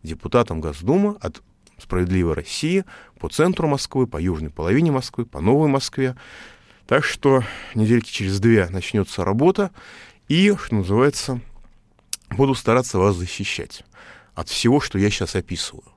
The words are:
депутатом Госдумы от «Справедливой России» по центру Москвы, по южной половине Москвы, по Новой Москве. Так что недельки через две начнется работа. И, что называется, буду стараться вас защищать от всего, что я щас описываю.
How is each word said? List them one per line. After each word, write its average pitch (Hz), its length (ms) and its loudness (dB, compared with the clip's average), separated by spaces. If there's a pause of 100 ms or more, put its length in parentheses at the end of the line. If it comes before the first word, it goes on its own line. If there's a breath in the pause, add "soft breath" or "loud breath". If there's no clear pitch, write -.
депутатом 80 580 -2
Госдумы 120 580 0
от - 220 -10 (380)
«Справедливой 90 560 0
России» 170 500 -4 (340 loud breath)
по 80 100 -8
центру 170 380 0
Москвы, 131 380 0
по 80 160 -6
южной 80 280 -2
половине 120 420 2
Москвы, 127 340 -4
по 67 160 -12
Новой 143 280 4
Москве. 135 460 -2 (720 loud breath)
Так 131 160 2
что 135 400 2 (300 loud breath)
недельки 110 380 2
через 98 280 -2
две 104 300 4
начнется 92 540 -4
работа. 151 480 2 (560 loud breath)
И, 190 260 4 (100)
что 117 120 -4
называется, 117 680 0 (920)
буду 131 200 2
стараться 120 440 0
вас 98 160 4
защищать - 680 -8 (520 loud breath)
от 80 140 -8
всего, 127 300 2
что 101 200 -2
я 104 100 4
щас - 260 -4
описываю. - 500 -6 (120)